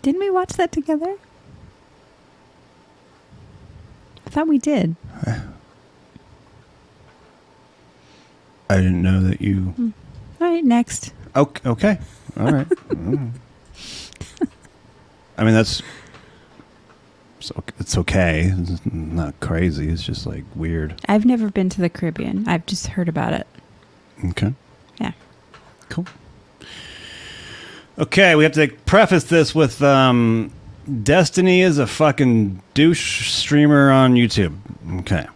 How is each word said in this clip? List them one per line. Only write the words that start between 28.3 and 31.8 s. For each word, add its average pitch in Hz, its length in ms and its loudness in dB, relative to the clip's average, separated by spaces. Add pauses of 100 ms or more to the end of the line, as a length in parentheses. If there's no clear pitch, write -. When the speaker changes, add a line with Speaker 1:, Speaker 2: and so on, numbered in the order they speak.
Speaker 2:
we 151 80 6
have 151 80 4
to 151 160 2 (180)
preface 185 380 4
this 160 320 2
with, 143 260 0
um, 123 680 2 (500)
Destiny 180 600 4
is 165 160 2
a 127 100 0